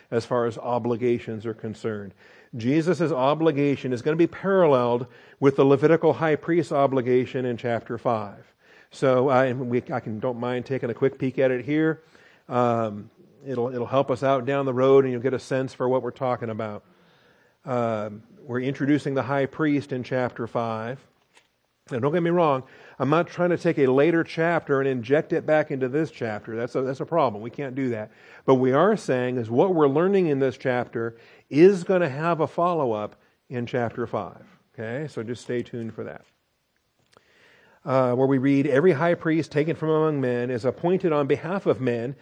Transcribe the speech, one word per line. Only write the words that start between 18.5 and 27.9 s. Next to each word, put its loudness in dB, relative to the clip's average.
introducing 0
the 0
high 0
priest -2
in -4
chapter -4
five. -6
Now, -4
don't 0
get 0
me 0
wrong. 4
I'm 0
not 2
trying -2
to 2
take 0
a 4
later 4
chapter -2
and 0
inject 0
it -2
back 2
into -2
this -2
chapter. -8
That's -6
a, 0
that's -4
a -6
problem. 0
We -10
can't -10
do -2
that. -6